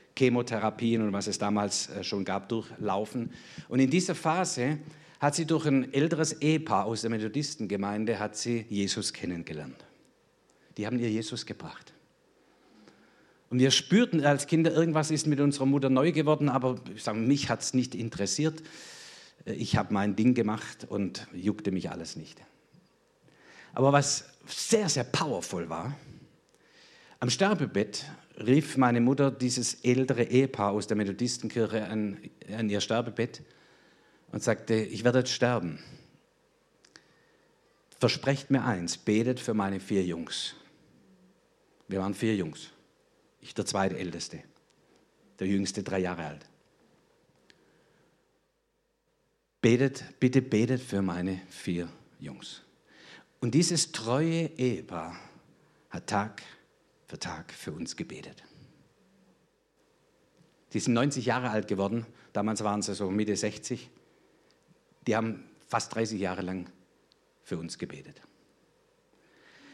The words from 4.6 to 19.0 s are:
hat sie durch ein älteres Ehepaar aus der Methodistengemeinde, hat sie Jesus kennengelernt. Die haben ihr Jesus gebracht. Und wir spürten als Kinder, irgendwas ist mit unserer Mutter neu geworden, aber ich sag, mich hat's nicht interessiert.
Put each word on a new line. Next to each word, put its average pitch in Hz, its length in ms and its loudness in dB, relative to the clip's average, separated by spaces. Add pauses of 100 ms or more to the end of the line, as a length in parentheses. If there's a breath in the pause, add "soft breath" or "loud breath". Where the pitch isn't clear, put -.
hat 143 140 4
sie 165 120 -2
durch 151 200 2
ein 135 260 4
älteres 151 420 2
Ehepaar 151 520 2
aus 110 160 -2
der 113 80 -2
Methodistengemeinde, 107 1080 -2
hat 107 180 -4
sie 117 320 -2
Jesus 101 420 0
kennengelernt. 82 720 -8 (960 soft breath)
Die 104 80 -4
haben 117 140 -2
ihr 117 100 0
Jesus 110 360 -4
gebracht. - 480 -14 (1600 soft breath)
Und 123 100 2
wir 131 120 8
spürten 175 540 4
als 143 220 4
Kinder, 160 260 4
irgendwas 156 360 4
ist 151 160 0
mit 147 140 4
unserer 143 260 2
Mutter 135 240 4
neu 131 220 6
geworden, 151 380 4
aber 127 300 2 (140)
ich 107 100 -14
sag, 107 120 -2
mich 123 340 2
hat's - 240 -2
nicht 127 220 0
interessiert. 117 680 -2 (840 loud breath)